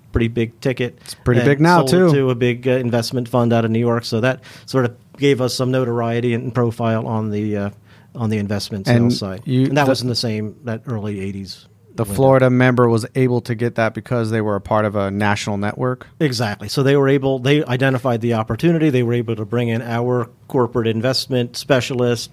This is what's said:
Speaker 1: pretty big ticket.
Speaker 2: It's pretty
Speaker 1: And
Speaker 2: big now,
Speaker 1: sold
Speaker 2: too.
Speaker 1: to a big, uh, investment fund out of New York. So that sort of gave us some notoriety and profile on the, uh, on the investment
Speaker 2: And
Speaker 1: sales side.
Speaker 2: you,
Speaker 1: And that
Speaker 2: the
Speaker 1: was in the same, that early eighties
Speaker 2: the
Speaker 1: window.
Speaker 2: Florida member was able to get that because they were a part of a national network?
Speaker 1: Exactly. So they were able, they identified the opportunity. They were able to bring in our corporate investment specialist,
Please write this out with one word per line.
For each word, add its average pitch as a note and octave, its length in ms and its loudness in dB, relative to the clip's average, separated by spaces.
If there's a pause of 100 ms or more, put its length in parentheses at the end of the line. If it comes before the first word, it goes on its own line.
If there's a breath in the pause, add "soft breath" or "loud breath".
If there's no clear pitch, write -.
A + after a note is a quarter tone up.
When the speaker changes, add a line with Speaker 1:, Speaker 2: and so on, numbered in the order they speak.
(120)
Speaker 1:
pretty A#2 160 0
big A#2 320 -4
ticket. B2 420 -4
Speaker 2:
It's - 120 -18
pretty A#2+ 280 2
Speaker 1:
And A#2+ 60 2
Speaker 2:
big C#3 140 4
now, E3 240 6
Speaker 1:
sold F3 260 4
Speaker 2:
too. - 20 4
Speaker 1:
to C3+ 180 4
a B2+ 40 0
big, B2 320 0
uh, C3 40 4
investment A#2+ 580 0
fund A#2+ 240 2
out A2+ 100 4
of A2 80 0
New A2+ 80 2
York. A#2+ 240 0
So A#2 160 -4
that B2+ 220 -2 (240 loud breath)
sort B2+ 200 0
of A#2 120 -8 (200)
gave C#3 220 2
us B2+ 140 0
some B2+ 180 -2
notoriety A#2+ 640 0
and A#2+ 200 -4
profile A2+ 520 0
on A2 240 -4
the, G#2 260 -2
uh, G2+ 140 -4 (460 soft breath)
on A2+ 140 -4
the G#2+ 100 0
investment G2+ 480 -6
Speaker 2:
And A#2+ 240 4
Speaker 1:
sales A#2+ 80 -4
side. F#2+ 260 -8
Speaker 2:
you, C3 200 2
Speaker 1:
And C#3 120 0
that D3 80 4
Speaker 2:
the C3 40 4
Speaker 1:
was B2 120 0
in B2 80 -6
the A#2 60 -4
same, G#2+ 480 -4
that A2+ 240 -8
early G#2 320 -6
eighties G2 480 -10 (260)
Speaker 2:
the A#2 100 -4
Speaker 1:
window. G2+ 120 -4
Speaker 2:
Florida C3 340 6
member B2 380 4
was A#2 180 2 (100)
able B2 260 0
to B2 120 -6
get A#2 220 -4
that A2 180 0
because A2+ 380 -4
they A2+ 80 0
were G#2+ 160 -2
a G2 60 -4
part G#2+ 240 0
of G#2 100 -4
a G2 160 -2
national G2+ 460 -2
network? B2+ 500 -6 (140)
Speaker 1:
Exactly. A2 480 -4
So C#3+ 120 -2
they C#3 140 4
were C#3 140 2
able, C3+ 300 0
they D3 260 0
identified B2 560 0
the A#2 140 0
opportunity. D#3 540 0
They B2+ 140 2
were A#2 100 0
able A#2 220 -2
to G#2+ 80 -6
bring A#2 240 -2
in A2+ 140 -2
our A#2 480 -2 (180)
corporate A#2+ 400 0
investment A#2+ 680 -2
specialist, B2 760 0